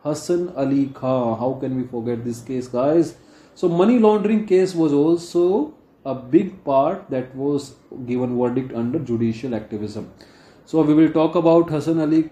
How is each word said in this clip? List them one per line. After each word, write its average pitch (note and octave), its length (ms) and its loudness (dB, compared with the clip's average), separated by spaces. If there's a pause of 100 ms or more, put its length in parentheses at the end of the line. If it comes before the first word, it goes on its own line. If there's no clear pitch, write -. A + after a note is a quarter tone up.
Hassan F3 520 -4
Ali C#3 380 0
Khan, B2 460 -2
how B2+ 200 -2
can C3 160 -4
we B2+ 120 -4
forget A#2 360 -6
this A#2 160 -6
case, B2+ 280 -8
guys? D3 480 0 (400)
So - 120 0
money F3+ 300 4
laundering G#3+ 480 4
case F#3 300 2
was D#3+ 180 2
also F3 800 0 (320)
a C3+ 80 -6
big C3 500 -2
part D3 460 0
that B2+ 260 -6
was C#3 380 -4 (320)
given B2 320 -4
verdict B2 380 -2
under A#2+ 240 -4
judicial A#2 560 -4
activism. G#2+ 560 -10 (540)
So D#3+ 180 2
we D3+ 100 4
will D#3 180 6
talk D#3+ 220 2
about E3 380 4
Hassan D#3 280 -2
Ali D#3 320 2